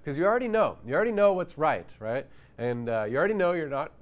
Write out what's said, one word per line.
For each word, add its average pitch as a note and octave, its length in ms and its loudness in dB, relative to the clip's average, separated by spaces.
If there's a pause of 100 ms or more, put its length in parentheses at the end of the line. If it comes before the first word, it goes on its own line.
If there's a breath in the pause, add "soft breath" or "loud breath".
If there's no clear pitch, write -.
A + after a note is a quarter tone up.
'Cause C#3+ 140 -4
you F3 80 2
already A#3+ 220 2
know. G#3 360 2
You A#2+ 100 -4
already A3 180 2
know G3+ 200 4
what's F3+ 260 -4
right, C3 420 0
right? A#2 260 -4 (320 loud breath)
And, A#2+ 300 -4
uh, A2 200 0
you A#2 80 -2
already G3 180 2
know F3+ 180 2
you're E3 160 -4
not C#3 340 -6